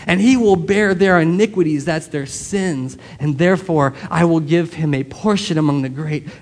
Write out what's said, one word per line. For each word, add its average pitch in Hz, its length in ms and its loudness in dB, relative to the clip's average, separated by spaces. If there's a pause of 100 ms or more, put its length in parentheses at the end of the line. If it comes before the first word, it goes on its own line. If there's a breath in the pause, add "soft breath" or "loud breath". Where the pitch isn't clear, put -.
and 180 120 2
he 247 160 4
will 214 200 4
bear 196 400 2
their 180 260 4
iniquities," 170 640 0
that's 160 220 -4
their 143 180 -6
sins. 139 720 -6 (220 loud breath)
"And 143 180 -2
therefore, 165 560 2 (160 loud breath)
I 170 160 2
will 165 140 4
give 160 340 0
him 156 200 -2
a 131 100 -2
portion 196 540 -2
among 143 260 0
the 135 60 -4
great, 147 380 -8 (140)